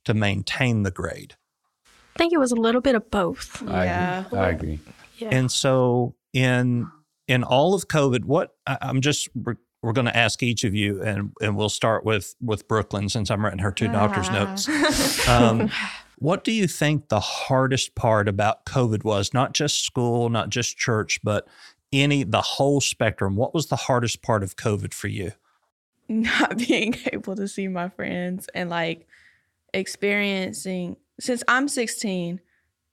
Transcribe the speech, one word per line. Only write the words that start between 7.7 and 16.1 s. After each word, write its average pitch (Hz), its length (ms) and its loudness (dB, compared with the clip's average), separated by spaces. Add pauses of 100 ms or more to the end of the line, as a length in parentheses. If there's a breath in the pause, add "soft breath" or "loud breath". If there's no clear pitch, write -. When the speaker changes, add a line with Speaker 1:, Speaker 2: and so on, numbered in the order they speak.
Speaker 1:
of 196 160 -2
covid, 139 380 2
what, 147 280 0 (120)
I, 135 160 -2
I'm 131 180 0
just, 147 340 0
we're, 120 220 -6 (240)
we're 113 140 -2
gonna 120 200 2
ask 117 280 2
each 120 220 0
of 98 100 0
you, 104 280 0
and, 101 380 -2
and 104 160 0
we'll 104 140 0
start - 340 0
with, 107 380 0
with 110 260 -4
Brooklyn 104 400 0
since 104 220 -2
I'm 104 120 0
writing 92 180 -2
her 98 120 0
two 110 160 -2
doctor's 98 400 2
Speaker 4:
Ah. 101 160 2
Speaker 1:
notes. 190 240 -4
Speaker 4:
<laughs> 285 600 0
Speaker 1:
Um, 113 420 4 (480 loud breath)